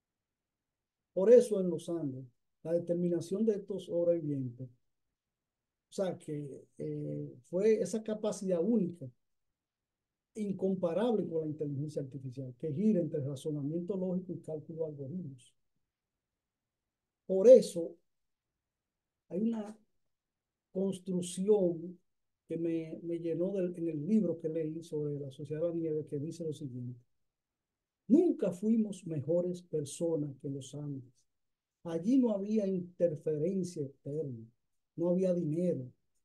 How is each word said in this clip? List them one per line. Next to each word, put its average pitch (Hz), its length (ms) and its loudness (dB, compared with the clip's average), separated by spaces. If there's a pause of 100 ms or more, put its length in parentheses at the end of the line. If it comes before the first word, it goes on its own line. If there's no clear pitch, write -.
(1120)
Por 196 180 6
eso 220 300 8
en 180 80 0
los 160 200 -4
Andes, 139 360 -4 (380)
la 165 100 -2
determinación 175 720 0
de 214 100 4
estos 190 300 -8
sobrevivientes, 147 840 0
o - 1200 -20
sea, 180 240 -4
que, 147 480 -10 (120)
eh, 147 560 -8 (120)
fue 214 360 2
esa 220 220 -4
capacidad 202 580 -2
única 185 480 0 (1300)
incomparable 190 920 0
con 165 140 -2
la 156 60 -2
inteligencia 147 540 -4
artificial, 131 580 -10
que 156 140 -4
gira 190 260 4
entre 151 220 -2
razonamiento 151 760 -4
lógico 180 360 -2
y 151 80 -10
cálculo 156 440 -8
de - 60 -
algoritmos. 139 640 -10 (1700)
Por 190 220 4
eso, 196 480 8 (1300)
hay 175 120 -4
una 220 360 -4 (920)
construcción 185 1300 0 (480)
que 165 100 -6
me, 165 460 -4
me 170 160 -4
llenó 170 320 -2
del, 180 240 -2
en 165 140 -4
el 151 180 -4
libro 185 320 2
que 165 80 -4
leí 160 360 -4
sobre 147 360 -4
la 139 120 -10
Sociedad 151 300 -6
de 170 60 0
la 170 60 -2
Nieve, 156 320 -2
que 151 140 -6
dice 160 260 -6
lo 156 80 -4
siguiente: 123 460 -10 (1080)
"Nunca 262 440 6
fuimos 208 540 0
mejores 170 560 0
personas 151 800 -4
que 151 80 -6
los 139 240 -8
antes. 143 380 -10 (720)
Allí 170 340 2
no 240 140 6
había 202 340 0
interferencia 175 1200 0
externa, 139 600 -8 (500)
no 170 140 0
había 180 240 2
dinero, 156 580 0 (340)